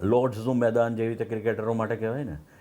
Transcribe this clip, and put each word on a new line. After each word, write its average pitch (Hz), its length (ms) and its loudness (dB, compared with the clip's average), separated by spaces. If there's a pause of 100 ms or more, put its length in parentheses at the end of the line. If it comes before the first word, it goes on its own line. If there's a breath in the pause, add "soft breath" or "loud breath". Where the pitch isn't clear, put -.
લોર્ડ્સનું 120 580 2
મેદાન 117 380 2
જેવી 113 120 0
રીતે 113 160 -4
ક્રિકેટરો 110 500 -2
માટે 110 220 -2
કહેવાય 113 280 -4
ને, 82 120 -8 (240 loud breath)